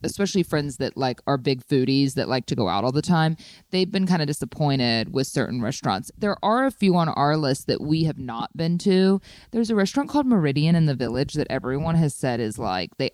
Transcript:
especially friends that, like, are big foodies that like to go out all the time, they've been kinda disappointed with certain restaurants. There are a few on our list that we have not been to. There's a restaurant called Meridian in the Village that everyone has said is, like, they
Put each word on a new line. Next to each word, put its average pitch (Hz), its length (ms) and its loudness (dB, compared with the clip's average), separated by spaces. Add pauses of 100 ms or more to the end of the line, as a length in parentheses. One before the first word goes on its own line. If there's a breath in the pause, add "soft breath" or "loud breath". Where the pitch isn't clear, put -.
especially 190 400 0
friends 147 360 -2
that, 131 180 -4
like, 127 300 -2
are 143 100 2
big 131 300 -2
foodies 135 480 2
that 120 160 -2
like 127 160 -2
to 147 100 -4
go 113 120 0
out 95 140 0
all 127 100 0
the 147 100 0
time, 160 340 2 (360 loud breath)
they've 185 200 0
been 190 140 0
kinda 170 180 2
disappointed 127 880 -2
with 131 140 -2
certain 123 340 -2
restaurants. 113 560 -4
There 208 260 -4
are 233 220 2
a 269 60 0
few 190 260 2
on 165 140 2
our 147 260 2
list 139 300 0
that - 160 -2
we 160 220 0
have 156 140 -2
not 120 380 -8
been 165 220 -2
to. 190 420 4 (300 loud breath)
There's 226 180 0
a 226 60 0
restaurant 214 340 0
called 294 180 0
Meridian 160 500 4
in 160 100 4
the 143 80 0
Village 127 400 -4
that 151 160 -2
everyone 139 460 -2
has 160 180 2
said 123 260 -2
is, 110 180 -4
like, 92 380 -4
they 135 180 -2